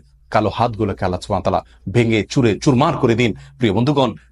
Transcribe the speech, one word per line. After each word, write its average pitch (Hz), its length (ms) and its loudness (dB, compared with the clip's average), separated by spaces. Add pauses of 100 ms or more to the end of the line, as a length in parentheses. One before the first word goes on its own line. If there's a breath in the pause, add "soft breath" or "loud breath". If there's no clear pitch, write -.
(320)
কালো 107 180 2
হাতগুলোকে 107 560 -2
আল্লাহ 90 160 -4
সুবহানাহু 92 220 -4
ওয়া - 60 -2
তাআলা 87 160 -2 (260 soft breath)
ভেঙে 113 280 2 (100)
চুরে 113 300 2
চুরমার 143 380 2
করে 117 180 2
দিন। 117 160 0 (260 loud breath)
প্রিয় 107 160 0
বন্ধুগণ, 127 360 0 (220 loud breath)